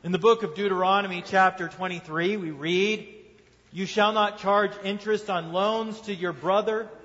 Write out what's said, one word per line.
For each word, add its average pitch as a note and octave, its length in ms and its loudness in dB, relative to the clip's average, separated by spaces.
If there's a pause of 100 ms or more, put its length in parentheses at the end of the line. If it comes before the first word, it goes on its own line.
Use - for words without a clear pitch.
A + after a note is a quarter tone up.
In F3 80 -2
the F#3 40 0
book A3+ 260 4
of D#3 120 -6
Deuteronomy, F#3+ 640 0
chapter F#3 460 2
twenty-three, F3 680 -4
we E3 140 -6
read, F3+ 640 -2 (600)
"You F#3 120 -4
shall G#3+ 280 2
not G#3 240 2
charge G3+ 340 2 (140)
interest G#3 440 -2
on E3 220 -4
loans G#3+ 500 -2
to G3+ 140 -6
your F3 160 -4
brother G#3 580 0 (160)